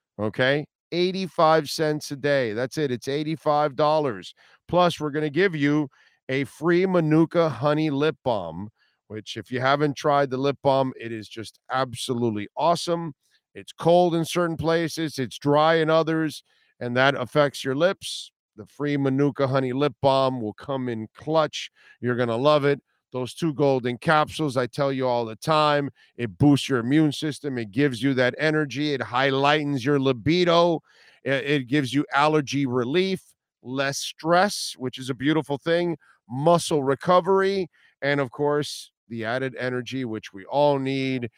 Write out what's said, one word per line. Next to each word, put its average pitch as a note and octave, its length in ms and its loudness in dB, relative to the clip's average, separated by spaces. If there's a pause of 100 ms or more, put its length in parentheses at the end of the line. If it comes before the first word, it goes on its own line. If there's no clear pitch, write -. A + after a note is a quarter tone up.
(180)
Okay? C3 480 0 (260)
Eighty-five E3+ 760 2
cents D3+ 400 -2
a D3 60 -8
day. C3 360 0
That's B2 240 -6
it. D3 140 -2
It's B2 180 -6
eighty-five D3 680 -2
dollars. D3 580 0 (340)
Plus, F3 320 2
we're D3+ 100 -4
gonna D3+ 200 -4
give E3 260 0
you D3 320 2 (400)
a C3+ 160 -2
free E3+ 400 0
Manuka E3 640 4
honey D3+ 420 0
lip D3 320 0
balm, F#2+ 460 -4 (400)
which G#2+ 280 -14
if A2 140 -12
you B2 100 -4
haven't C#3+ 360 0
tried C#3+ 340 0
the B2+ 60 -4
lip C#3 260 -2
balm, C3+ 380 2
it A2+ 100 -10
is A2 180 -10
just - 300 -16 (140)
absolutely A#2 760 -4 (100)
awesome. E3+ 560 -2 (440)
It's G2 160 -18
cold F3 420 2
in E3 100 0
certain E3 320 -2
places, D#3+ 640 -4
it's B2 180 -6
dry D3+ 400 4
in D#3+ 140 2
others, D#3+ 540 0 (340)
and A#2+ 180 -6
that C3 200 4
affects C#3 480 0
your C3 100 -2
lips. - 560 -2 (260)
The G2+ 100 -18
free D3 300 -4
Manuka C3+ 520 0
honey C3 240 0
lip C#3 280 -2
balm C3 400 2
will G#2+ 120 -6
come C3 360 -8
in A2 280 -6
clutch. D#3 540 -2 (300)
You're A#2+ 160 -2
gonna A#2 200 0
love C#3+ 280 4
it. C#3+ 160 2 (320)
Those B2+ 220 -8
two D#3+ 180 -2
golden B2+ 460 0
capsules, D3+ 580 0
I B2 120 0
tell C#3 240 -2
you C3 160 -2
all A#2+ 160 0
the A2+ 100 -8
time, D3 560 2 (260)
it A2+ 220 -6
boosts C#3+ 300 6
your C3 100 0
immune C#3+ 320 2
system. C3+ 480 -6
It G#2+ 140 -8
gives B2 280 2
you C3+ 140 2
that B2 240 2
energy. D3+ 560 -2
It B2 60 -4
highlightens C#3 840 0
your C#3+ 140 2
libido. E3 840 2 (440)
It, C3 200 -2
it C#3 220 0
gives B2+ 260 0
you D3 220 0
allergy C#3+ 520 2
relief, C#3+ 540 0 (440)
less C3+ 340 -4
stress, - 800 0
which B2+ 180 -6
is C3 140 -8
a C3+ 40 -6
beautiful C#3+ 440 -2
thing, E3+ 380 0 (320)
muscle D3+ 560 2
recovery, F#3 840 2 (320)
and C#3+ 200 0
of C3 100 -4
course, D3 640 -4 (160)
the A2+ 160 -8
added B2+ 340 -4
energy, B2 460 -6
which A2 280 -8
we F#2+ 120 -16
all C#3+ 340 2
need. C3 600 -4